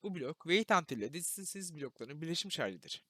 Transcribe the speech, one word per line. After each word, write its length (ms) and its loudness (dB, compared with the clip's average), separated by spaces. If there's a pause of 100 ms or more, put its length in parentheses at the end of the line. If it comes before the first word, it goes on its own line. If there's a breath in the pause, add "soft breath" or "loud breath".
Bu 120 -2
blok 280 -4
Wait 280 6
Until 260 4
ile 160 -2
Distances 600 -6
bloklarının 480 -8
birleşim 360 -2
halidir. 520 -2